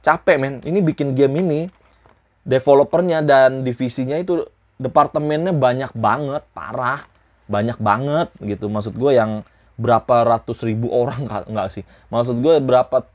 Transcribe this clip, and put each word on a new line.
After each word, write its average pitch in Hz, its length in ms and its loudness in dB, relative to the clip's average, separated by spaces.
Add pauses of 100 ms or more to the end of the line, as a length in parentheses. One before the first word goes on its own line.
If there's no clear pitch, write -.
Capek, 160 320 2
men. 135 240 -2
Ini 175 160 -2
bikin 143 400 0
game 139 240 2
ini, 156 180 -2 (840)
developernya 143 800 4
dan 131 400 4
divisinya 127 480 -4
itu, 175 320 -2 (320)
departemennya 151 720 0
banyak 131 420 0
banget, 135 640 -2
parah. 123 480 -6 (440)
Banyak 107 320 -2
banget 135 640 -2
gitu. 104 240 -6
Maksud 104 320 -6
gua 135 160 2
yang 107 320 0 (320)
berapa 117 480 2
ratus 117 400 -2
ribu 113 240 -4
orang, 120 340 -2
<laughs> - 60 -10
nggak, 104 200 -8
nggak 104 200 -4
sih. 95 120 -14 (280)
Maksud 120 320 -2
gua 156 160 4
berapa 127 560 0